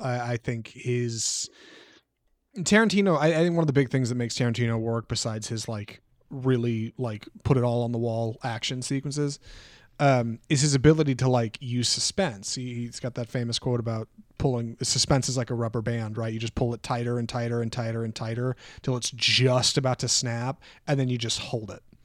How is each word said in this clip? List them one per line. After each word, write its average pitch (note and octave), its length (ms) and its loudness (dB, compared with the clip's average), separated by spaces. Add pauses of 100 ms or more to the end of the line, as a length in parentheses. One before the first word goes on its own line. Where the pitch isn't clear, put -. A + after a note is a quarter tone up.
I, B2 320 -2
I A#2+ 40 0
think A#2 300 -6
his A#2+ 800 -4 (1120)
Tarantino, G3 580 4
I, D3+ 120 4
I E3 160 4
think F3 100 2
one E3 80 4
of D#3 60 2
the C#3+ 40 2
big C3 160 4
things C3 200 0
that B2 80 -2
makes A#2+ 200 -4
Tarantino A#2 400 0
work, A2+ 300 -2
besides A2 400 -4
his, A2 220 -6
like, G#2 320 -8 (280)
really, A#2+ 680 0
like, A2 300 -6 (160)
put C3+ 120 6
it A#2+ 60 4
all A#2+ 220 2
on A#2+ 80 -2
the A2+ 60 -2
wall A2+ 440 -2
action B2+ 400 -4
sequences, C#3+ 560 -4 (640)
um, B2 480 2
is C#3+ 140 4
his D3 120 2
ability D3 400 6
to, B2+ 140 0
like, A#2 320 2
use B2 280 -2
suspense. - 680 -2
He, B2 180 -8
he's A#2+ 240 -8
got A#2+ 160 -6
that A#2+ 140 -6
famous A#2+ 320 -2
quote B2 180 0
about A2+ 300 -4 (300)
pulling, A#2 440 0
suspense - 460 2
is B2+ 80 -2
like B2 140 -2
a B2 40 -4
rubber A2+ 280 -2
band, A2+ 360 -2
right? A2+ 140 -2
You A2 80 -4
just A2+ 160 -6
pull A#2+ 180 0
it - 80 -10
tighter A#2+ 380 -2
and A#2 80 -2
tighter A#2 340 -2
and A2+ 80 -2
tighter A2+ 320 -4
and A2 100 -4
tighter A#2 440 -4 (260)
till B2+ 140 0
it's - 160 -4
just B2+ 680 4
about C3 220 0
to B2 80 -2
snap, A#2+ 520 -2 (280)
and C#3+ 100 2
then C3 100 2
you B2 80 0
just A2+ 220 -2
hold A2 320 -6
it - 140 -14 (200)